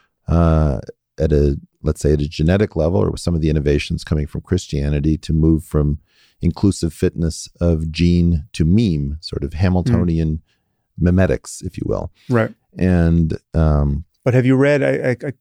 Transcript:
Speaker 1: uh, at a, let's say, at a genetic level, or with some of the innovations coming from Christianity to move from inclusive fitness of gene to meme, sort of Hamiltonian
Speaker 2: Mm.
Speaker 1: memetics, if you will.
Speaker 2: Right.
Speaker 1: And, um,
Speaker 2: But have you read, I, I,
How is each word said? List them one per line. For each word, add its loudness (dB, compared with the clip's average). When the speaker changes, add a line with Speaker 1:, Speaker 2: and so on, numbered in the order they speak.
Speaker 1:
uh, 2
at 0
a, 2
let's -4
say, 2
at 2
a -2
genetic 0
level, 0
or 0
with -8
some -2
of -2
the 2
innovations 0
coming -2
from -10
Christianity -2
to -6
move 2
from -2
inclusive -2
fitness -4
of 0
gene 2
to -2
meme, 0
sort -10
of -8
Hamiltonian 0
Speaker 2:
Mm. 2
Speaker 1:
memetics, 0
if -12
you -10
will. -6
Speaker 2:
Right. 0
Speaker 1:
And, 2
um, 2
Speaker 2:
But 0
have 2
you 4
read, 2
I, -2
I, -6